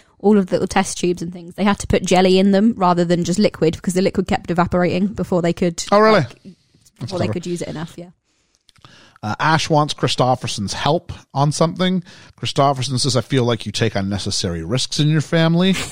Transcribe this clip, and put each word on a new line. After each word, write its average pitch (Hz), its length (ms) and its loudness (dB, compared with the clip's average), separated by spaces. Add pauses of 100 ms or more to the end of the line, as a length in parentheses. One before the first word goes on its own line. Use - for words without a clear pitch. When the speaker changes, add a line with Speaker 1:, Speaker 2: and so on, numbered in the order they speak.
(200)
Speaker 1:
all 208 180 4
of 190 80 2
the 185 80 -6
little 180 140 0
test - 300 -2
tubes 180 220 -2
and 175 140 -8
things, 175 220 -18
they 175 80 -2
had 208 160 2
to - 60 -10
put - 180 0
jelly 185 340 4
in 196 140 4
them 208 260 4
rather 180 260 2
than 175 200 0
just 175 160 -2
liquid 170 340 2
because - 200 -6
the 185 80 0
liquid 185 240 0
kept - 240 -4
evaporating 180 580 0
before 180 340 -2
they 170 100 0
could, 175 400 -2
Speaker 2:
Oh, 202 60 6
really? 214 220 6
Speaker 1:
like, - 220 -6
Speaker 2:
That's 185 120 -20 (460)
Speaker 1:
before 180 180 -8
they 180 80 -2
Speaker 2:
clever. - 80 -4
Speaker 1:
could 175 120 -8
use 175 140 -6
it - 80 -8
enough, 156 300 -12
yeah. 175 120 -18 (1120)
Speaker 2:
Uh, 107 180 -6
Ash 156 300 0
wants 151 240 2
Christopherson's 123 800 -2
help 165 360 -2 (220)
on 139 180 0
something. 180 540 0 (320)
Christopherson 131 600 0
says, 127 180 0
"I 117 60 0
feel 131 220 0
like 120 200 -2
you 104 80 -8
take 113 220 -2
unnecessary 98 680 -4
risks 113 380 -4
in 147 80 2
your 156 140 2
family." 170 520 2 (180)